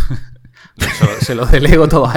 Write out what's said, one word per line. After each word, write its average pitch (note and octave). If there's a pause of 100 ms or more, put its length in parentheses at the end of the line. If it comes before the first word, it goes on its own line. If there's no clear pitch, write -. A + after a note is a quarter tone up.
<laughs> A#2+ (560)
Se, -
se B2+
lo A#2
delego D#3
todo C#3+
a B2